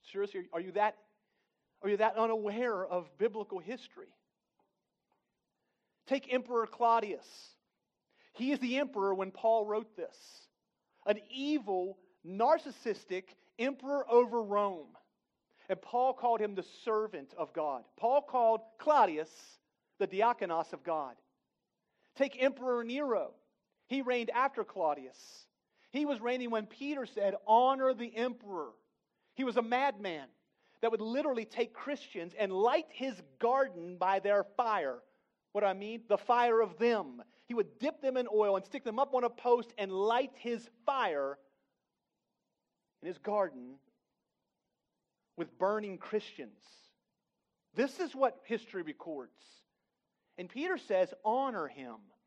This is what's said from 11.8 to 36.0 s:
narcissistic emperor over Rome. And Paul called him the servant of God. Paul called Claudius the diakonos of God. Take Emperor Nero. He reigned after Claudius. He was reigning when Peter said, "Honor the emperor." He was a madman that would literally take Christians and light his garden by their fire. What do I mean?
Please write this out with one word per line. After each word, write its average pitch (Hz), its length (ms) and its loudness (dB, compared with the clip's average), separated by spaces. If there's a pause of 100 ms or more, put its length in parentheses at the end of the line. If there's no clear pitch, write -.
narcissistic 202 960 0 (360)
emperor 269 500 -2
over 240 320 6
Rome. 202 460 -2 (840)
And 185 120 -4
Paul 254 320 0
called 240 280 0
him 208 140 -2
the 175 100 -6 (180)
servant 214 540 -4
of 160 160 -6
God. 143 300 -4 (140)
Paul 262 240 4
called 226 400 2 (180)
Claudius 196 500 4 (680)
the 190 80 0
diakonos 190 680 0
of 139 100 -16
God. 147 320 -4 (1000)
Take 254 260 0
Emperor 247 420 2
Nero. 240 480 -2 (560)
He 269 140 -2
reigned 247 300 0
after 254 320 0
Claudius. 147 840 -4 (460)
He 294 140 0
was 277 140 -2
reigning 240 300 -2
when 220 160 -2
Peter 269 400 -6
said, 196 300 0 (120)
"Honor 262 460 6
the 233 220 -6
emperor." 202 560 -6 (640)
He 269 80 -4
was 240 140 0
a 240 40 4
madman 208 680 -2 (540)
that 226 100 2
would 214 100 -2
literally 240 440 -2
take 233 280 -4
Christians 180 640 -10
and 202 140 0
light 247 380 2
his 254 300 -8 (200)
garden 190 580 0
by 190 220 2
their 202 240 4 (140)
fire. 180 420 0 (540)
What 208 80 0
do 202 60 4
I 190 60 2
mean? 214 340 -8